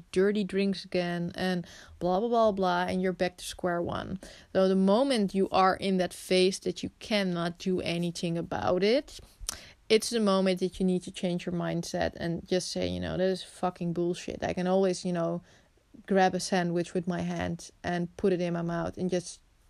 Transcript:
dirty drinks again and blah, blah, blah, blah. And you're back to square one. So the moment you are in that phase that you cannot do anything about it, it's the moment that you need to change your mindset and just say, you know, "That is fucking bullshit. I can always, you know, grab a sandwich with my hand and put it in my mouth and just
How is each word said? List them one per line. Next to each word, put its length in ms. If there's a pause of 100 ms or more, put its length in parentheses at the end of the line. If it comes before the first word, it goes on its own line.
(140)
dirty 320
drinks 400
again 500
and 320 (320)
blah, 220
blah, 80
blah, 240
blah. 300
And 180
you're 100
back 240
to 80
square 380
one. 380 (340)
So 160
the 60
moment 600
you 160
are 240
in 220
that 160
phase 460
that 240
you 160
cannot 580
do 240
anything 560
about 440
it, 380 (720)
it's 200
the 120
moment 400
that 180
you 60
need 180
to 80
change 340
your 80
mindset 640
and 320
just 240
say, 160
you 140
know, 160
"That 100
is 160
fucking 480
bullshit. 500
I 120
can 140
always, 360
you 80
know, 300 (640)
grab 300
a 40
sandwich 540
with 140
my 140
hand 500 (120)
and 340
put 140
it 80
in 140
my 80
mouth 360
and 120
just 300 (300)